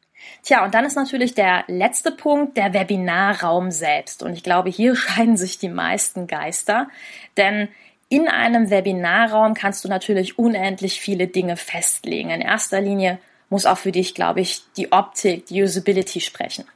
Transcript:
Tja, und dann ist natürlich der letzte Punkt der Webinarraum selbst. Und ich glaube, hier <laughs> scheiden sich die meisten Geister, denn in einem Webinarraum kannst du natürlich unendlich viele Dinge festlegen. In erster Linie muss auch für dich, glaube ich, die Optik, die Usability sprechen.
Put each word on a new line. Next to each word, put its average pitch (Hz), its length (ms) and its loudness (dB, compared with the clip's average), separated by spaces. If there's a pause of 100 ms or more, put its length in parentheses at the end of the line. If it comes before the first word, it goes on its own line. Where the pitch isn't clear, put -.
(440)
Tja, 175 200 4
und 196 100 -4
dann 233 100 4
ist 285 100 -4
natürlich 269 400 -2
der 185 320 2
letzte 185 460 0
Punkt 294 440 0
der 196 160 0
Webinarraum 185 1000 0
selbst. 151 500 -4
Und 175 120 -6
ich 170 100 -14
glaube, 180 260 2
hier 226 260 2
<laughs> - 0 -
scheiden 226 400 2
sich 185 220 -4
die 190 100 -6
meisten 175 600 -2
Geister, 175 600 -2 (480)
denn 202 300 2 (420)
in 311 200 4
einem 233 420 2
Webinarraum 202 840 2
kannst 196 300 -4
du - 40 -6
natürlich 190 500 -2
unendlich 196 640 0
viele 180 260 -2
Dinge 180 300 -2
festlegen. - 720 -4
In 165 120 -4
erster 202 380 0
Linie 196 380 0 (300)
muss 196 180 0
auch 185 120 4
für 190 120 -4
dich, 185 240 -2
glaube 175 260 0
ich, - 220 -4 (140)
die - 160 -2
Optik, 185 540 0
die 196 180 0
Usability 185 560 -2
sprechen. - 440 -8 (120)